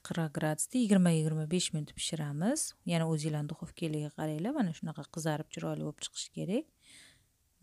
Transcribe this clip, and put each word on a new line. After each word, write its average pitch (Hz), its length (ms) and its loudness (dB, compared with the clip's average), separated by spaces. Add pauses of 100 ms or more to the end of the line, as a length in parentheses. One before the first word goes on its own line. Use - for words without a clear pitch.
qirq 160 300 -2
gradusda 160 480 0
yigirma 185 320 8
yigirma 156 400 0
besh - 160 0
minut 151 240 -6
pishiramiz. 156 720 -2 (240)
Yana 165 160 2
o'zinglarning 151 460 0
duxovkanglarga 151 640 -4
qaranglar. 156 400 -2
Mana 185 200 2
shunaqa 165 240 -6 (120)
qizarib, 156 380 -2
chiroyli 156 340 -4
bo'lib - 180 -8
chiqishi - 320 -10
kerak. 185 280 -2 (960)